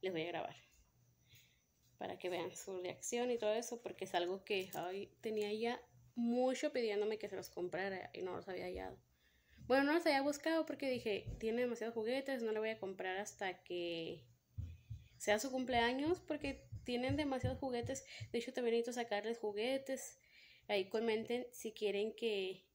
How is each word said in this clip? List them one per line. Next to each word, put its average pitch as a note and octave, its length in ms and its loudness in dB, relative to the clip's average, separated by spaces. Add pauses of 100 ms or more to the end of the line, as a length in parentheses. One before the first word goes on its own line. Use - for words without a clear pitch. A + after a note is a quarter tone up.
les F#3 100 -2
voy D#3+ 100 0
a E3 40 -2
grabar E3 300 -6 (1400)
para F3+ 220 -6
que F#3 100 -4
vean F3 260 -2
su F#3+ 280 -8
reacción A#3+ 480 -2
y A#3 80 2
todo G#3+ 160 2
eso, A#3 260 -4
porque - 240 -8
es - 100 -10
algo F3+ 300 0
que, F#3+ 300 -2
ay, F#3 360 -4 (120)
tenía G#3+ 320 -2
ya A#3 260 -2 (340)
mucho B3+ 560 2
pidiéndome G#3+ 480 0
que G#3 120 -6
se F#3+ 60 -6
los F#3 120 -6
comprara F#3 640 -4
y - 80 -8
no F3+ 160 -4
los F3 120 -8
había F3+ 180 -4
hallado. F#3 320 -6 (680)
Bueno, C4+ 180 6
no D4 100 4
los E4+ 100 4
había C#4+ 160 6
buscado D#4 460 2
porque C#4+ 240 -2
dije, A#3 480 0
"Tiene A3+ 240 2
demasiados A#3 320 0
juguetes, B3+ 480 0
no A3 100 2
le G#3+ 60 0
voy A3 100 0
a A3 100 -2
comprar F#3+ 380 -4
hasta F#3+ 460 -4
que E3+ 640 -4 (880)
sea G#3 220 2
su C4+ 120 -2
cumpleaños", B3+ 680 4
porque C#4+ 460 -4 (200)
tienen B3+ 300 2
demasiados C4 420 0
juguetes. B3+ 460 -2 (280)
De A#3+ 60 0
hecho, A#3+ 140 -4
también A#3+ 220 2
necesito A#3 180 2
sacarles A#3 460 0
juguetes. B3+ 800 -2 (500)
Ahí F#3+ 200 4
comenten A3+ 640 2
si - 200 -6
quieren G#3 420 0
que G3 500 0 (100)